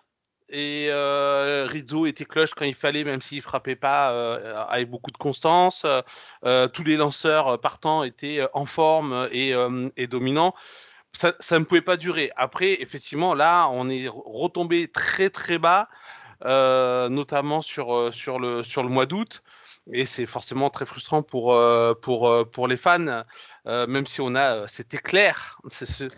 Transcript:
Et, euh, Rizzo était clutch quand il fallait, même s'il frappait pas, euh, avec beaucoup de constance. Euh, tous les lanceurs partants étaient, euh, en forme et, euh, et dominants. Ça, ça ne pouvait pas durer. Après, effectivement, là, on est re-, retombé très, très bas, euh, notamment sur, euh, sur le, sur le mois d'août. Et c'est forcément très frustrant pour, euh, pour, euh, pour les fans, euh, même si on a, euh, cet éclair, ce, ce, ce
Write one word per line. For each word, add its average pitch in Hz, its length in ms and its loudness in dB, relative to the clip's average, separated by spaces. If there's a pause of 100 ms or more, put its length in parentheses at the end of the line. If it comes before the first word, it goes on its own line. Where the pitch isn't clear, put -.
(500)
Et, 147 400 -4
euh, 143 800 0
Rizzo 147 360 -4
était 147 200 -4
clutch 156 300 0
quand 147 120 -4
il 135 80 -2
fallait, 147 300 -2
même 135 180 -4
s'il 143 180 -12
frappait 135 360 -6
pas, 139 360 0
euh, 117 420 -4 (140)
avec 123 220 -2
beaucoup 123 200 -12
de - 60 -20
constance. 165 680 2 (580)
Euh, 127 240 4
tous 165 160 -10
les 156 140 4
lanceurs 147 600 2
partants 156 420 -2
étaient, 143 380 -6
euh, 131 120 0
en 139 140 -4
forme 151 640 2
et, 131 240 0
euh, 123 420 0
et 123 100 -4
dominants. 131 480 0 (600)
Ça, 175 260 2
ça 165 180 2
ne 160 60 2
pouvait 170 160 4
pas 180 160 0
durer. 160 400 -2
Après, 151 460 -2
effectivement, 156 500 -4
là, 156 400 4
on 127 160 -2
est 131 200 -4
re-, 113 180 -12
retombé 170 600 -2
très, - 420 0
très - 280 -4
bas, 180 300 4 (560)
euh, 127 640 4
notamment 143 540 -2
sur, 120 320 -6
euh, 120 180 0
sur 127 260 -8
le, 120 240 -4
sur 113 200 -6
le 127 80 -2
mois 131 160 2
d'août. 196 360 -8 (480)
Et 123 140 -4
c'est 123 220 -6
forcément 135 420 -4
très - 160 -6
frustrant 151 380 -4
pour, 123 320 0
euh, 117 400 4
pour, 120 340 0
euh, 117 160 4
pour 123 240 -4
les 127 80 0
fans, 156 480 0 (420)
euh, 117 200 -2
même 135 200 -2
si - 140 -8
on 123 140 -2
a, 135 200 2
euh, 104 120 -6
cet - 260 -16
éclair, - 640 0 (100)
ce, - 180 -12
ce, 135 240 -8
ce - 80 -20